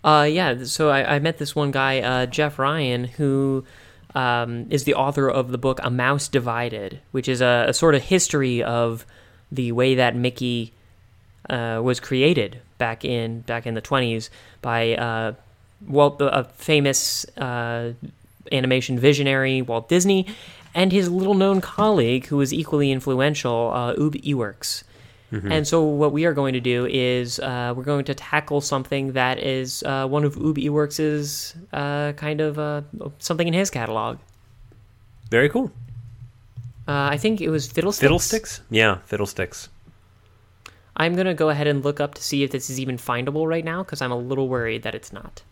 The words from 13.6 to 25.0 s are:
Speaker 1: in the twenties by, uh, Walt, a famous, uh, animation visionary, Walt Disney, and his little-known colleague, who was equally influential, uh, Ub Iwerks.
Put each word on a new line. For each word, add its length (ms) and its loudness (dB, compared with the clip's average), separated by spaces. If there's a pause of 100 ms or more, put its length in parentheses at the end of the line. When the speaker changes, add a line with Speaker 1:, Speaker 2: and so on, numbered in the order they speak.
Speaker 1:
in 60 -4
the 80 -4
twenties 480 -2 (320)
by, 340 0
uh, 380 -2 (520)
Walt, 360 4
a 240 2 (100)
famous, 680 0 (120)
uh, 540 -4 (600)
animation 480 2
visionary, 600 4
Walt 260 -4
Disney, 400 4 (480)
and 160 4
his 180 4
little-known 520 4
colleague, 680 0
who 100 -2
was 160 0
equally 380 0
influential, 840 0
uh, 200 -2
Ub 220 0
Iwerks. 680 -6 (480)